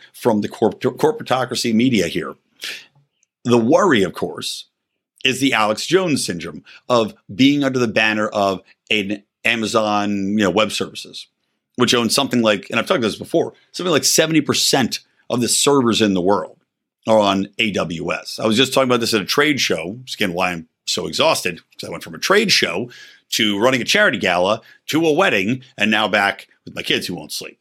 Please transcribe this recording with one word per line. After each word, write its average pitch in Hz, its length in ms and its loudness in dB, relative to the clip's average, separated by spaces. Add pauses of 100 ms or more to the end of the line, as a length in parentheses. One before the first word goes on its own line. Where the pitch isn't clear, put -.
(120)
from 107 300 0
the 110 60 -6
corp-, - 320 0
corporatocracy 127 920 -2
media 110 340 2
here. 78 280 -6 (1080)
The 120 120 6
worry, 135 460 4
of 85 100 0
course, - 540 -8 (580)
is 127 160 0
the 131 140 0
Alex 110 320 0
Jones 170 360 0
syndrome 85 400 -8 (240)
of 113 280 2 (200)
being 139 300 4
under 131 140 -2
the 120 100 2
banner 107 400 0
of 98 340 0 (280)
an 104 320 -2 (240)
Amazon, 104 920 0
you 104 60 4
know, 92 60 4
Web 101 220 2
Services, - 540 -10 (500)
which 123 160 2
owns 117 220 0
something 127 260 0
like, 104 300 0
and 117 80 -2
I've 110 80 -2
talked 180 140 0
about 110 80 0
this 92 100 -4
before, 117 340 -2 (200)
something 175 200 -4
like 135 120 2
seventy 160 360 2
percent - 600 0 (280)
of 123 140 -2
the 107 60 -2
servers 117 520 2
in 104 140 4
the 90 80 0
world 92 340 0 (500)
are 110 120 6
on 98 300 2 (100)
A 113 140 0
W 85 380 -4
S. - 320 -8
I 113 40 -2
was 110 100 2
just 127 160 2
talking 135 160 2
about 123 120 2
this 113 120 -2
at 107 80 2
a 87 60 -6
trade 143 340 2
show, 90 400 -4
which 127 120 -16
is - 20 -10
again 95 180 -2
why 90 200 -2
I'm 82 140 -10 (200)
so 87 200 -4
exhausted, 92 540 -2 (180)
'cause - 80 -14
I - 40 -12
went 82 120 -12
from 80 120 -14
a 73 40 -16
trade 202 320 2
show 95 400 0 (420)
to 104 260 0
running 123 240 2
a - 20 -8
charity 202 320 0
gala 92 460 0 (240)
to 160 180 -2
a 156 80 2
wedding 131 500 0 (140)
and 104 140 0
now 107 180 0
back 98 400 -2 (160)
with 87 100 -16
my 90 80 -10
kids 127 240 -2
who 92 80 -6
won't 76 160 -12
sleep. - 300 -12